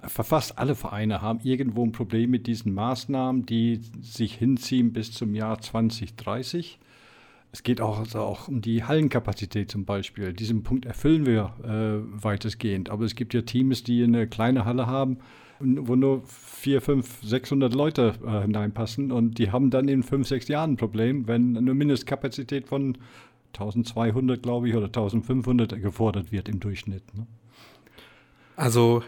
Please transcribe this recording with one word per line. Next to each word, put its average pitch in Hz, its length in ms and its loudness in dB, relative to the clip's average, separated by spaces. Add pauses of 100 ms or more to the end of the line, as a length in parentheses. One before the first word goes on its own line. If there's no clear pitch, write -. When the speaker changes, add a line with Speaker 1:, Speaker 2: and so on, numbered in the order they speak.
Speaker 1:
fa-, - 220 -6
fast - 340 0
alle 123 160 0
Vereine 104 480 -2
haben 113 200 -2
irgendwo 123 440 0
ein 113 60 0
Problem 113 380 0
mit 120 160 0
diesen 110 280 -2
Maßnahmen, 127 720 -2
die 117 340 0 (220)
sich - 320 -6
hinziehen 120 580 2
bis 113 200 -6
zum 107 220 -4
Jahr 110 280 -2
zwanzig 113 540 -2
dreißig. 131 640 -6 (720)
Es - 120 -18
geht 120 180 0
auch, 107 200 0
also 113 180 -6
auch 104 280 -4
um 131 140 -4
die 113 240 0
Hallenkapazität 117 840 0
zum 98 160 -6
Beispiel. 98 480 -4
Diesen 110 300 -2
Punkt 127 200 0
erfüllen 151 400 2
wir, 110 300 2 (100)
äh, 107 580 -4
weitestgehend. 101 680 -2
Aber 107 160 -2
es 110 80 -4
gibt 117 180 -6
ja 120 80 2
Teams, 123 420 0
die 120 220 2
eine 117 220 4
kleine 113 400 0
Halle 123 200 0
haben, 131 300 0 (440)
wo 131 360 2
nur 135 300 4
vier, - 560 0
fünf, 135 400 0
sechshundert 127 520 0
Leute, 127 480 4
äh, 107 200 0
hineinpassen. 107 680 -2
Und 117 260 2
die 107 120 2
haben 127 200 4
dann 135 180 4
in 135 140 4
fünf, 139 260 0
sechs 131 180 -2
Jahren 147 260 0
ein 120 40 0
Problem, 113 500 0
wenn 117 300 4
eine 127 160 2
Mindestkapazität 135 960 -2
von 139 300 -2 (560)
tausendzweihundert, 117 880 0
glaube 120 260 0
ich, 113 60 2
oder 107 180 0
tausendfünfhundert 117 880 0
gefordert 101 520 0
wird 98 180 -4
im 98 100 -2
Durchschnitt, 98 540 -8
ne? 110 120 -10 (1300)
Speaker 2:
Also 117 520 4